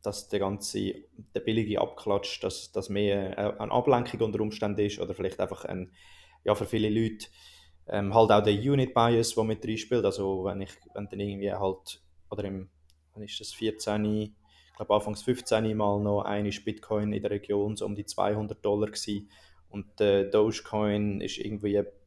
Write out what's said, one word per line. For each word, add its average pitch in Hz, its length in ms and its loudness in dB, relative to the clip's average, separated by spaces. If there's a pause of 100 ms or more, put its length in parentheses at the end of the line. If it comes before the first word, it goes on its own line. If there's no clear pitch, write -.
dass - 280 -8
der 104 100 0
ganze, 101 540 -2 (400)
der 117 80 -4
billige 110 400 0
Abklatsch, - 600 -2
dass - 300 -6
das - 160 -4
mehr, 101 500 0
äh, 104 220 -2
eine 107 120 -4
Ablenkung 120 500 2
unter 107 180 0
Umständen 107 420 -2
ist 104 180 -2
oder 90 140 -4
vielleicht 92 280 -4
einfach 92 240 -6
ein, 92 260 -8 (540)
ja, 104 100 4
für 104 100 -2
viele 107 240 0
Leute, 110 380 0 (600)
ähm, 101 260 -2
halt 110 180 8
auch 104 120 8
der 104 100 4
Unit 127 400 2
Bias, 117 400 4
der 110 120 2
mit 110 200 -4
reinspielt. 110 380 -2
Also 95 400 0
wenn 98 160 -4
ich, 95 120 -10 (220)
wenn 101 140 -8
dann 101 140 -10
irgendwie 101 320 -4
halt, 95 480 -4 (280)
oder 101 140 -6
im, 95 260 -6 (440)
wann 107 100 -14
ist - 160 -12
das, - 140 -14
vierzehn, 107 520 -2
ich 107 280 -2 (420)
glaub, - 160 -2
anfangs 104 300 2
fünfzehn 110 560 0
mal 104 240 2
noch 104 220 2
einmal 104 280 -2 (140)
Bitcoin 104 480 -2
in 101 80 -2
der 104 100 -2
Region 104 460 -2
so 101 80 -6
um 101 100 -4
die 101 100 -8
zweihundert 104 600 -2
Dollar 104 260 2
gsi. 104 380 -6 (400)
Und - 300 -12
der 98 260 6
Dogecoin 104 960 2
ist - 160 -6
irgendwie 104 440 0 (260)